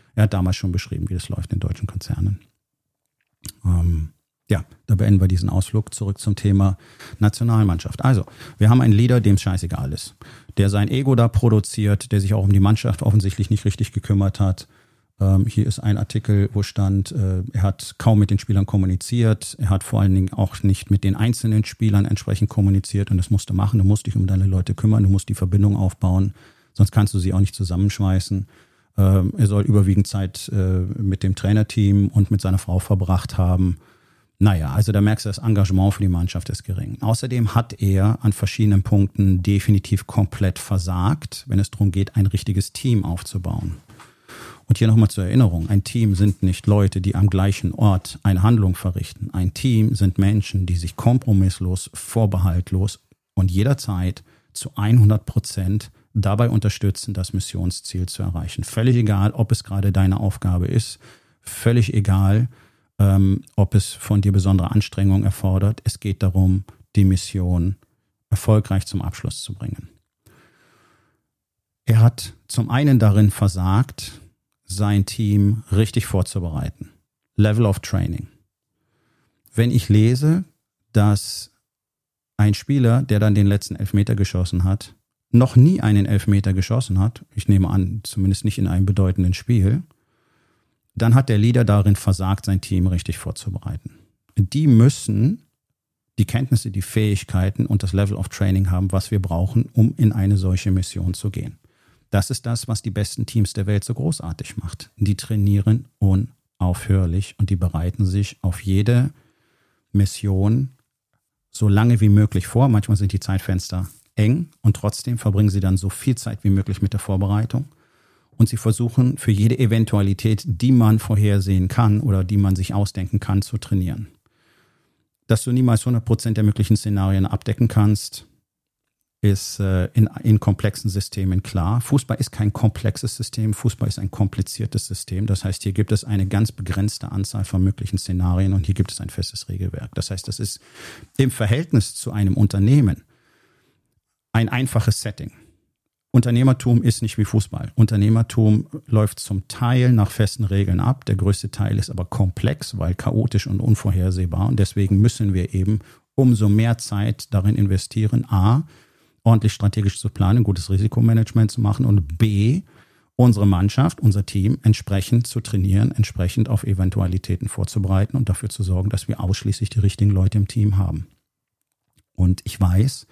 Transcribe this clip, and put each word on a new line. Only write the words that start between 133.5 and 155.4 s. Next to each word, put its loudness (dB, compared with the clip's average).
Fußball -4
ist -6
ein -6
kompliziertes -4
System. -8
Das -2
heißt, -6
hier -4
gibt -2
es 0
eine -2
ganz 0
begrenzte -6
Anzahl -6
von -2
möglichen -2
Szenarien -2
und 0
hier -2
gibt -2
es -12
ein -10
festes -10
Regelwerk. -8
Das -6
heißt, -10
das -8
ist -8
im 2
Verhältnis 0
zu -10
einem 0
Unternehmen 2
ein 2
einfaches -2
Setting. -10
Unternehmertum 2
ist 0
nicht -6
wie 0
Fußball. -4
Unternehmertum 2
läuft 0
zum -8
Teil 0
nach 2
festen -2
Regeln 0
ab. -2
Der -2
größte -2
Teil -2
ist -4
aber -6
komplex, -4
weil -2
chaotisch -2
und -4
unvorhersehbar. 0
Und 0
deswegen 2
müssen 2
wir -2